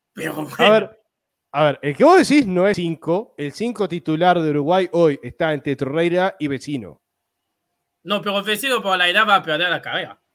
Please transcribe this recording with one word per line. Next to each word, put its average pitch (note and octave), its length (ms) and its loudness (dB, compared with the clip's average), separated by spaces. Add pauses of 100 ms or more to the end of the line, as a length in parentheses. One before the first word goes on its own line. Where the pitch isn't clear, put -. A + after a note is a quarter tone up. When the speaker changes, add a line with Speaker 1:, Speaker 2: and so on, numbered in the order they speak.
(120)
Speaker 1:
pero D#3+ 220 -8
bueno. D3+ 240 -10
Speaker 2:
A F3+ 120 6
ver, G#3+ 300 2 (520)
a D3 120 0
ver, C#3+ 180 0
el C#3+ 140 -4
que A3 80 4
vos D#4+ 240 6
decís C#4+ 180 2
no F#3 220 0
es G#3 80 0
cinco. E3+ 600 -4
El C#3+ 160 -8
cinco G#3 360 -4
titular E3+ 520 0
de D#3 100 0
Uruguay D3 420 0
hoy D#3+ 300 2
está D#3 300 -4
entre C#3+ 240 -4
Torreira E3+ 600 -2
y D3 80 -4
Vecino. B2+ 540 -8 (1040)
Speaker 1:
No, G3 180 -4
pero G3+ 200 -4
Vecino G#3+ 380 -2
por G3 160 0
la F3+ 120 2
edad G#3 200 2
va G3+ 80 4
a E3+ 60 0
perder D#3+ 260 -2
la D#3 140 -4
carrera. B2+ 360 -8 (160)